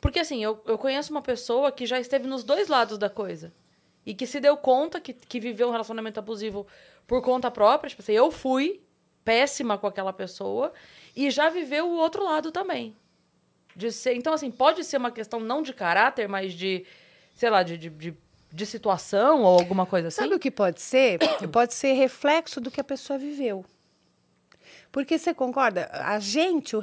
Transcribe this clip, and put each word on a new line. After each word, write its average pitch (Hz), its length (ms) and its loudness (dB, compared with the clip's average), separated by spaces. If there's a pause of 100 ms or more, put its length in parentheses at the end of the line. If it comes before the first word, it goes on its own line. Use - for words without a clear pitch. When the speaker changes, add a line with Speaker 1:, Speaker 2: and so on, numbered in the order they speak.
Speaker 1:
Porque - 180 -2
assim, 285 240 -4
eu, 214 220 -4
eu 220 120 0
conheço 277 340 -2
uma 294 100 -4
pessoa 247 500 0
que 254 140 -8
já 247 140 -2
esteve 247 280 -2
nos 262 160 -6
dois 320 240 0
lados 226 300 2
da 196 120 -2
coisa 170 420 -10 (540)
e 208 80 -10
que 240 140 -6
se 285 120 -6
deu 285 160 6
conta 294 460 2
que, 254 120 -14
que - 260 -10
viveu 233 280 0
um 240 40 0
relacionamento 220 480 -6
abusivo 202 480 -8 (400)
por 247 160 0
conta 247 260 0
própria, 247 400 4
tipo - 140 -16
assim, 214 100 0
eu 240 160 6
fui 277 520 0 (420)
péssima 233 560 2
com 208 80 -4
aquela 190 260 -4
pessoa 196 580 -6 (440)
e 269 160 0
já 294 180 2
viveu 320 380 -2
o 339 100 -2
outro 330 260 0
lado 311 280 -2
também. 277 440 -6 (800)
De 214 160 -4
ser, 254 220 -2
então, 247 200 -2
assim, 302 180 -2
pode 320 340 2
ser - 120 -6
uma 240 140 -2
questão 226 280 -8
não 240 220 -2
de 262 120 -6
caráter, 202 560 2
mas 190 240 -6
de, 185 320 -4 (480)
sei 233 160 0
lá, 202 140 6
de, 170 140 -4
de, 165 120 -12
de, 156 240 -12 (400)
de 185 120 -6
situação 214 800 2
ou 180 160 8
alguma 185 260 2
coisa 175 240 0
assim? 415 120 -4
Speaker 2:
Sabe 415 140 2
o - 40 0
que 269 120 -2
pode 180 300 0
ser? 254 380 4 (160)
<coughs> 180 160 -6
Pode 240 220 4
ser 269 200 2
reflexo 285 680 2
do 247 100 -8
que - 80 -8
a 269 60 -4
pessoa 269 340 -6
viveu. 269 460 -6 (1300)
Porque 277 240 0
você 339 160 0
concorda? 240 580 0
A 208 280 -4
gente, 285 560 0
o 214 80 -2